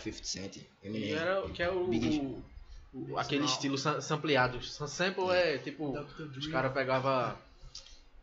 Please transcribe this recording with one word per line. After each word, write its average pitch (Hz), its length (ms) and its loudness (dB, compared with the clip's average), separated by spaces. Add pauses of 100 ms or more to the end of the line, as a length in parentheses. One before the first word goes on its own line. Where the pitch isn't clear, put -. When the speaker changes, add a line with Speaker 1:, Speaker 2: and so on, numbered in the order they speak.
Speaker 1:
fifty - 280 -8
Cent, 95 280 -6
Speaker 2:
E 143 80 -14 (180)
Speaker 1:
Eminem, 110 300 -2
Speaker 2:
era 185 320 0
o 180 60 -6
que 175 120 -4
é 175 80 2
o, 180 160 0
Speaker 1:
Big 151 320 4
Speaker 2:
o, 135 240 -2 (680)
o... - 60 0
aquele 139 240 2
Speaker 3:
Não. 143 60 2
Speaker 2:
estilo 139 280 0
sam-, 147 240 0
sampleado. 131 600 2
Sam-, - 240 -8
sample 185 440 0
Speaker 1:
É. 175 240 4
Speaker 2:
é, 127 40 -2
tipo, 143 340 -4
Speaker 3:
doutor 147 360 -8
Speaker 2:
os 135 160 -8
Speaker 3:
Dre. 156 80 -4
Speaker 2:
cara 131 180 2
pegava, 131 680 2 (840)